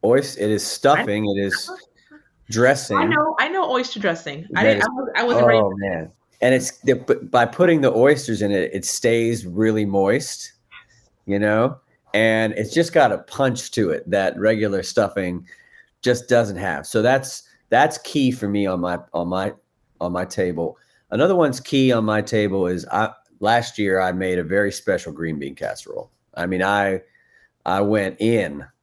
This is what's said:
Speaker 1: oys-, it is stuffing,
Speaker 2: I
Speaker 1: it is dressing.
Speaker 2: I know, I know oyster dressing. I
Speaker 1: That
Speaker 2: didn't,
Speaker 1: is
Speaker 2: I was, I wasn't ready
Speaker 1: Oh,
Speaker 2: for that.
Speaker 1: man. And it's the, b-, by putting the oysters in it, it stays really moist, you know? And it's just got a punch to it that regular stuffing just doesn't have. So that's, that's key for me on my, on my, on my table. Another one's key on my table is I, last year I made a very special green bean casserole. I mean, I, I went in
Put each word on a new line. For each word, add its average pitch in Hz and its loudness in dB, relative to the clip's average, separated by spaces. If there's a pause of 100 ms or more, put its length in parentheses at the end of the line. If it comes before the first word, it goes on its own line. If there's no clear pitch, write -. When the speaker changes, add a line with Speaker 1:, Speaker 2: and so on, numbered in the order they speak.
Speaker 1:
oys-, 127 2
it 107 0
is 101 0
stuffing, 135 0
Speaker 2:
I 101 -2
Speaker 1:
it 101 0
is - -6 (800)
dressing. 123 2
Speaker 2:
I 330 2
know, 320 0
I 269 0
know 370 -2
oyster 247 -4
dressing. 165 -6
I 180 0
Speaker 1:
That - 6
Speaker 2:
didn't, 101 -2
Speaker 1:
is 208 0
Speaker 2:
I 247 -2
was, 262 -8
I 233 0
wasn't 123 4
ready 117 6
Speaker 1:
Oh, 101 2
Speaker 2:
for 95 -6
that. 98 -4
Speaker 1:
man. 80 -6 (320)
And 127 4
it's 127 -4
the, 131 4
b-, - 0 (160)
by 120 4
putting 170 4
the 131 4
oysters 120 2
in 101 0
it, 92 0
it 98 -6
stays 117 0
really 107 0
moist, 98 -2 (720)
you 101 -2
know? 107 2 (360)
And 110 2
it's - -4
just 165 0
got 139 4
a 95 -4
punch - -4
to 101 0
it - -6
that 95 0
regular 104 0
stuffing 92 -2 (560)
just 120 0
doesn't 110 2
have. 85 -6
So 110 -2
that's, 131 0 (280)
that's 139 2
key 135 0
for 110 -4
me 101 0
on 92 -2
my, 87 -4 (140)
on 87 -4
my, 95 -4 (480)
on 87 -4
my 90 -4
table. 87 -4 (320)
Another 165 2
one's 147 2
key 131 2
on 113 2
my 107 0
table 101 0
is 90 -4
I, 104 0 (300)
last 117 0
year 98 0
I 92 0
made 92 -2
a 85 -4
very 101 0
special 90 -4
green 78 -6
bean 69 -10
casserole. - -10 (240)
I 87 -4
mean, 92 -2
I, 98 2 (640)
I 95 0
went 101 0
in 95 0 (180)